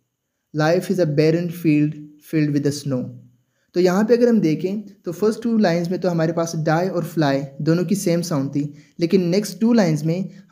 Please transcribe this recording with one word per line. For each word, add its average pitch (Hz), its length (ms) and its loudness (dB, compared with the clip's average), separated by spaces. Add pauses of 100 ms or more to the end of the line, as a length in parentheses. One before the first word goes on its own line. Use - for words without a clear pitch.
(560)
life 165 300 2
is 180 140 -2
a 170 80 2
barren 156 400 2
field 151 440 0 (340)
filled 151 280 0
with 143 120 0
the 143 180 0
snow।" 127 200 -4 (720)
तो 175 60 0
यहाँ 180 240 2
पे 226 100 4
अगर 240 160 4
हम 226 100 4
देखें 170 420 0
तो - 300 -12
फर्स्ट 214 320 -2
टू 226 140 0
लाइंस 175 340 2
में 180 80 -2
तो 180 100 0
हमारे 165 240 0
पास 165 220 -4
डाई 160 320 0
और 170 160 -4
फ्लाई 143 380 0 (200)
दोनों 165 240 0
की 185 100 0
सेम 170 260 0
साउंड 139 280 -4
थी, 143 240 -4 (260)
लेकिन 170 280 2
नेक्स्ट 202 320 -2
टू 226 140 2
लाइंस 160 300 2
में 165 260 -2 (220)